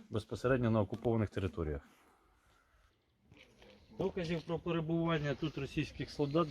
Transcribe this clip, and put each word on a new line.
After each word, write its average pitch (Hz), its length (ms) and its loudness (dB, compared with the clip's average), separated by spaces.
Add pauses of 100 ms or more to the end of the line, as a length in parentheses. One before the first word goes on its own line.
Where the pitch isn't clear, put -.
безпосередньо 120 640 2
на 110 100 6
окупованих 110 480 2
територіях. 82 520 -2 (2250)
Доказів 170 440 -2
про 165 180 -4
перебування 165 760 0
тут 151 220 -4
російських 139 520 -4
солдат 151 420 2